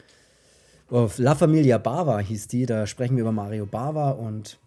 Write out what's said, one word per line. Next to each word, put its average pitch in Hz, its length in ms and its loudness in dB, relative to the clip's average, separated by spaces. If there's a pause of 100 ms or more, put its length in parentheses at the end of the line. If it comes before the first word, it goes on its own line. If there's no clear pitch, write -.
(920)
auf 117 280 2
La 127 160 4
Familia 151 440 4
Bava 123 400 0
hieß 104 300 -6
die. 123 180 -2
Da 107 200 -2
sprechen 127 300 -2
wir 117 60 0
über 113 100 0
Mario 104 340 -4
Bava 143 460 -4
und 110 540 -10